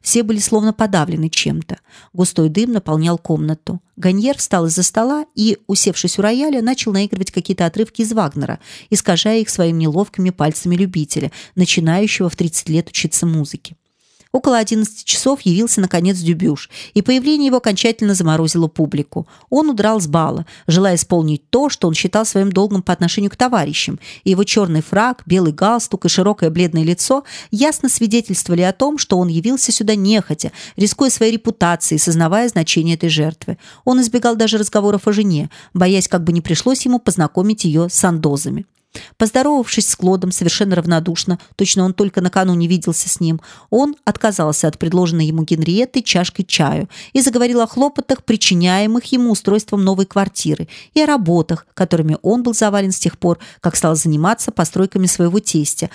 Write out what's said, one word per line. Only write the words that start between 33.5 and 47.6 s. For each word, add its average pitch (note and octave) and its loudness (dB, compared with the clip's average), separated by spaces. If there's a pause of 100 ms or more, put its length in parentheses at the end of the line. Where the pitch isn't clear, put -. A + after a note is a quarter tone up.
Он B3+ 2
избегал A#3 0
даже A3 2
разговоров G#3 0
о G#3 4
жене, F3+ 0 (240)
боясь, F#3 2
как F3+ 0
бы E3+ 0
не E3+ 0
пришлось G#3 0
ему B3 0
познакомить F#3 0
ее E3 2
с - 0
андозами. D3 -2 (540)
Поздоровавшись B3+ 0
с - 0
Клодом F#3 0
совершенно F#3 0
равнодушно, E3+ 0 (160)
точно F#3+ 0
он F#3 0
только G3 0
накануне F3+ 2
виделся E3+ -2
с - -4
ним, D#3+ 0 (300)
он C#4+ 2 (100)
отказался F#3 0
от D3+ -2
предложенной E3 0
ему D#3+ -2
Генриеттой E3+ 0
чашкой F3+ -2
чаю D#3 -2 (240)
и C4+ 2
заговорил A#3+ 2